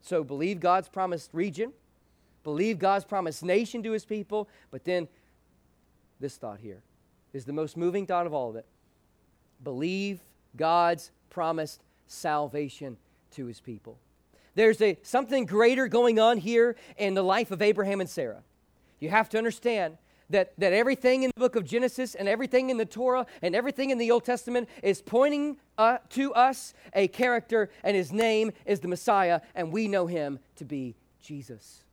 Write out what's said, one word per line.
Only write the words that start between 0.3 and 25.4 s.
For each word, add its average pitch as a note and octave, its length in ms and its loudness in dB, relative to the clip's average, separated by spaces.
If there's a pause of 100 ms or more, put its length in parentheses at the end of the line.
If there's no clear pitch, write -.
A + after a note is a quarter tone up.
God's F3+ 280 2
promised F3+ 460 -6
region, F#3+ 400 -4 (680)
believe F3+ 340 -2
God's F#3+ 280 0
promised F3 380 -6
nation G#3+ 380 0
to A3 100 -6
his A3 140 -4
people, G#3 420 -6 (220)
but C3 140 -16
then F3+ 240 -2 (1120)
this C3+ 180 -10
thought G#2 220 -14
here G#2 240 -18 (500)
is C3 120 -12
the C#3 80 -10
most D#3 220 -6
moving F3+ 300 -2
thought F3 220 -2
of D#3 60 -8
all B2+ 180 -4
of G#2+ 40 -12
it. A2+ 120 -14 (960)
Believe F3+ 560 -4 (360)
God's E3+ 540 0 (220)
promised D#3+ 500 -4 (240)
salvation D3 920 -6 (340)
to C3 160 -10
his A#2 120 -14
people. A2+ 380 -16 (560)
There's A3 260 6
a, G3+ 220 4
something B3+ 440 0
greater A#3 420 4
going A#3 320 4
on A3+ 180 6
here A#3 380 2 (220)
in G3 180 0
the F#3+ 80 0
life F#3+ 260 0
of F#3+ 140 -2
Abraham G3 360 2
and F#3 100 -4
Sarah. A#2+ 340 -8 (560)
You D3+ 100 -6
have G#3+ 200 2
to A3 100 -2
understand A3 580 -2 (340)
that, F#3+ 260 0
that F3+ 160 2
everything B3+ 480 2
in B3+ 140 0
the - 40 -20
book B3 160 2
of G#3 100 0
Genesis A#3+ 500 -2
and G3 120 -4
everything B3+ 440 0
in B3 60 -2
the A3+ 80 0
Torah B3 420 -2 (160)
and F3 120 0
everything C4+ 360 -2
in B3 80 -2
the A#3 100 0
Old A#3 160 4
Testament B3 420 -2 (140)
is G3 180 0
pointing, C#4+ 580 0 (200)